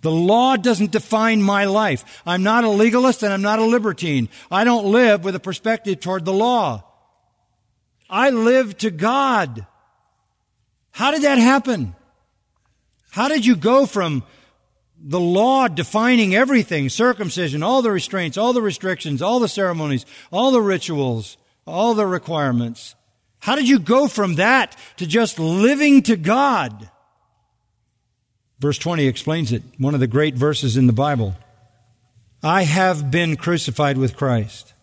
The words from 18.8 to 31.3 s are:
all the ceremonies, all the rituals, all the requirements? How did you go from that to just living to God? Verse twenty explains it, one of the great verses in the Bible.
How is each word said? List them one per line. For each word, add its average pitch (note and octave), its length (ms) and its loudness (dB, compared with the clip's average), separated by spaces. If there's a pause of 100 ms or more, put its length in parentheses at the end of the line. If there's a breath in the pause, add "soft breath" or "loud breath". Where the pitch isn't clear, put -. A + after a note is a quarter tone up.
all A3+ 160 0
the A#3 100 0
ceremonies, D#3+ 560 -2 (260 loud breath)
all A#3+ 200 0
the B3 120 4
rituals, C#3+ 720 -4 (300)
all G3+ 280 -2
the G#3 120 0
requirements? C#3 880 -4 (460)
How A3 140 -2
did C#4 140 0
you C4+ 100 4
go A#3+ 300 2
from G3 260 -2
that A3 420 2 (200 loud breath)
to F3+ 100 -8
just F#3 320 0
living B3+ 640 4
to A3+ 140 2
God? E3 760 -2 (1700)
Verse C#3 180 -2
twenty D#3+ 300 -2
explains C#3+ 460 -2
it, A#2 100 -4 (160)
one C#3 160 0
of C3+ 60 0
the C3 60 2
great C#3 280 0
verses C3+ 420 -2
in C3 100 4
the A#2+ 60 4
Bible. A#2 420 -2 (1080)